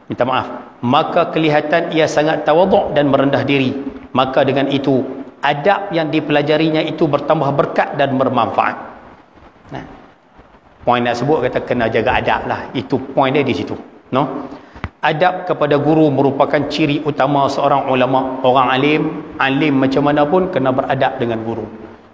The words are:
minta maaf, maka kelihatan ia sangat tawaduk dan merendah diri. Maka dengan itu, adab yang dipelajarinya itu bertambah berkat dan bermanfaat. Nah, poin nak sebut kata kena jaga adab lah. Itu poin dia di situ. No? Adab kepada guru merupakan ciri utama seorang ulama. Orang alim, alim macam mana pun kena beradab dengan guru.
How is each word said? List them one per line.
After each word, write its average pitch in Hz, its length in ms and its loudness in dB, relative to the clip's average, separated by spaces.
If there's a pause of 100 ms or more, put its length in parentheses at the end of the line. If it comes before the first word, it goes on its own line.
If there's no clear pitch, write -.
minta 113 160 -2
maaf, - 560 -4
maka 160 480 2
kelihatan 160 640 0
ia 156 160 2
sangat 156 400 0
tawaduk 190 480 2
dan 143 160 2
merendah 135 320 2
diri. 135 320 0 (400)
Maka 135 320 2
dengan 139 240 0
itu, 135 300 2 (400)
adab 147 480 0
yang 160 160 -2
dipelajarinya 156 800 0
itu 151 240 -2
bertambah 143 440 0
berkat - 440 0
dan 135 160 2
bermanfaat. 117 640 0 (960)
Nah, 127 100 -12 (1000)
poin 120 160 2
nak 120 160 -2
sebut 135 240 0
kata 127 240 -2
kena 117 240 0
jaga 113 320 0
adab 117 240 0
lah. 113 140 -4 (180)
Itu 127 200 -2
poin 135 360 0
dia 147 80 2
di 135 80 -2
situ. - 240 -4 (400)
No? - 320 -2 (560)
Adab 180 440 0
kepada 147 360 0
guru 156 320 4
merupakan 135 560 2
ciri 151 320 0
utama 139 480 0
seorang 139 400 0
ulama. 131 560 0
Orang 127 240 4
alim, 147 320 2 (360)
alim 135 440 2
macam 139 240 2
mana 147 200 4
pun 185 240 2
kena 131 200 0
beradab 131 480 -2
dengan 117 240 -2
guru. 110 240 -6 (480)